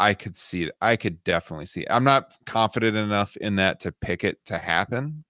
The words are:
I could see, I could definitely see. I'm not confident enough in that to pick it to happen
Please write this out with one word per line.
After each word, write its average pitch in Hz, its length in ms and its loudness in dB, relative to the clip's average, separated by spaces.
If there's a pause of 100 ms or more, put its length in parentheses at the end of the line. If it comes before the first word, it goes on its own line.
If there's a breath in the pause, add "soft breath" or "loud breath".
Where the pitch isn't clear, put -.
I 104 140 6
could 92 200 -10
see, 85 360 -6 (100)
I 113 160 4
could 90 260 -6
definitely 82 440 -2
see. - 220 -8
I'm 120 160 2
not 135 280 4 (140)
confident 113 500 0
enough 104 400 -2
in 101 200 -2
that 95 240 2
to 85 120 -6
pick - 320 -4
it - 220 -4
to 85 120 -6
happen 123 720 -2